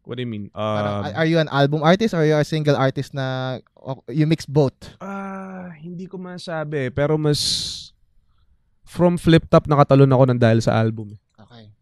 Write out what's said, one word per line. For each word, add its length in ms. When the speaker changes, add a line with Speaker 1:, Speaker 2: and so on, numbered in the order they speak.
Speaker 1:
What 160
do 80
you 60
mean? 180
Speaker 2:
Parang, 560
Speaker 1:
Um, 80
Speaker 2:
are 160
you 80
an 100
album 320
artist 320
or 140
you 80
are 80
a 60
single 260
artist 400
na, 460
o, 380
you 160
mix 180
both? 300
Speaker 1:
Ah, 800
hindi 320
ko 80
masabi, 720
pero 240
mas 260
from 340
Flip 300
Top 240
nakatalon 400
ako 160
ng 160
dahil 180
sa 160
album 380
eh. 60
Speaker 2:
Okay. 320